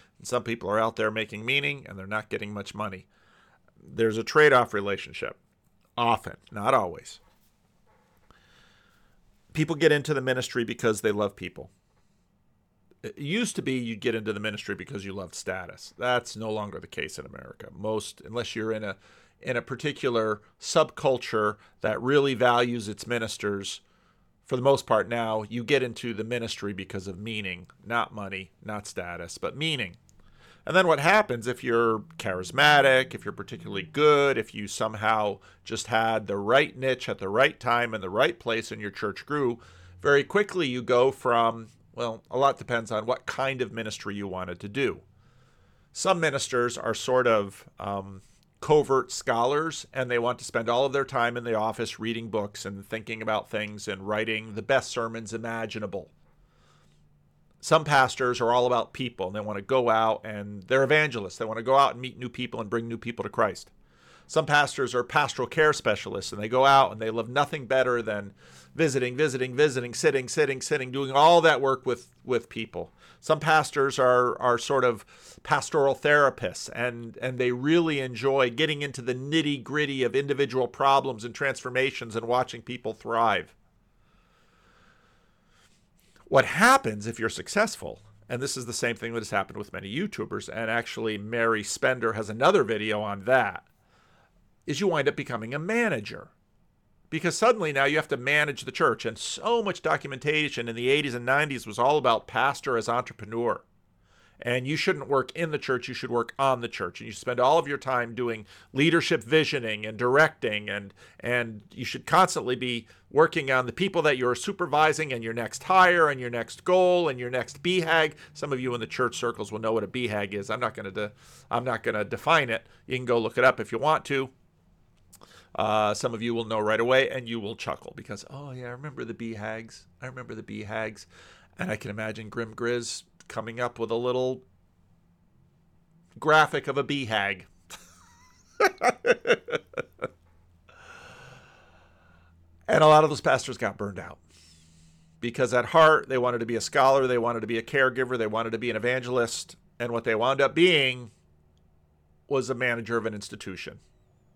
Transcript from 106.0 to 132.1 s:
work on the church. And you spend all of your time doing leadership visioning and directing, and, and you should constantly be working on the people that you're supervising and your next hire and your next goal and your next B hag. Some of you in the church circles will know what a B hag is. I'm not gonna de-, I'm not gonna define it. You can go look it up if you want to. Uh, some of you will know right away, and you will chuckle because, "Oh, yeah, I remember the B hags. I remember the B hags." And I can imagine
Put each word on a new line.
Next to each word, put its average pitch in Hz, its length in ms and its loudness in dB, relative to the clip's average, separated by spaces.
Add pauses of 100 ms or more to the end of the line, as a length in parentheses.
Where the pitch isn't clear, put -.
work 117 300 0
on 131 200 2
the 117 60 -6
church. - 340 -10
And 113 60 -16
you 113 60 -12
spend 120 260 -6
all 131 180 6
of 147 120 0
your 143 100 -4
time 120 380 -4
doing 113 300 -4 (260)
leadership 156 500 2
visioning 117 640 0
and 110 100 -8
directing, 123 720 2
and, 101 240 -8 (280)
and 117 400 -4 (100)
you - 140 -10
should - 200 -10
constantly 151 520 2
be 123 320 -6 (220)
working 156 380 2
on 127 180 2
the 117 60 -6
people 180 300 -2
that 147 160 2
you're 123 160 2
supervising 156 800 0
and 117 100 -6
your 113 120 -6
next 117 300 -8
hire 180 440 6
and 139 100 -2
your 123 120 -8
next 117 340 -8
goal 180 440 4
and 127 120 -4
your 123 100 -6
next 123 320 -4
B 180 200 2
hag. 160 340 2 (160)
Some 143 200 -8
of 131 60 0
you 127 160 -4
in 120 60 -6
the 113 80 -8
church 120 280 -2
circles 117 360 -6
will 107 80 -6
know 113 120 0
what 110 120 0
a 95 40 -6
B 123 200 -4
hag 104 260 -4
is. 101 160 -6
I'm 110 80 -4
not 117 160 -4
gonna 101 160 -10
de-, 104 220 -6 (360)
I'm 117 160 -2
not 120 200 -4
gonna 107 200 -2
define 135 460 0
it. - 160 -4 (200)
You 127 100 -4
can 127 80 -6
go 120 160 2
look 110 180 -2
it 123 60 6
up 127 160 4
if 107 100 -10
you 113 80 -2
want 151 280 0
to. 135 240 -2 (1300)
Uh, 107 380 2
some 120 180 -4
of 110 80 -8
you 117 140 -4
will 113 100 -2
know 110 140 -2
right 107 220 2
away, 127 280 4
and 127 200 -8
you 117 100 -6
will 107 160 -8
chuckle - 400 -8
because, - 340 -14
"Oh, 143 220 -16
yeah, 127 160 -14
I 120 40 -12
remember 127 340 -12
the 110 100 -10
B 113 200 -10
hags. 110 520 -12 (160)
I 127 40 -10
remember 127 280 -14
the 107 80 -12
B 107 220 -12
hags." 110 420 -8 (500)
And - 140 -6
I 110 60 -4
can - 160 -8
imagine 110 360 -8